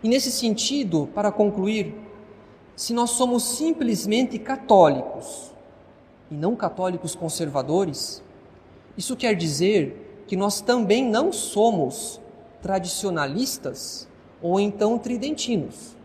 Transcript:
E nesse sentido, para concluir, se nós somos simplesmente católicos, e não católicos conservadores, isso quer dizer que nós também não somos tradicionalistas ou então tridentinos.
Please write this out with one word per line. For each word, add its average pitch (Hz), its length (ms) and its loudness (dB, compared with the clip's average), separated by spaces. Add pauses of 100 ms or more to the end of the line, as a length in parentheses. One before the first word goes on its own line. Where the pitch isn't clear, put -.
E 220 80 0
nesse 262 220 2
sentido, 220 800 0
para 208 200 0
concluir, 208 600 0 (840)
se - 160 -6
nós 240 180 0
somos 247 320 2
simplesmente 247 960 0
católicos, - 1120 4 (800)
e 156 40 -10
não 165 200 0
católicos 180 640 -4
conservadores, 156 1040 -2 (760)
isso 240 200 -6
quer 233 180 2
dizer 170 960 0
que 190 80 -2
nós 202 240 0
também 240 440 2
não 254 280 2
somos 202 880 0 (420)
tradicionalistas 180 1500 -4 (320)
ou 180 200 2
então 208 380 2
tridentinos. 240 1080 -4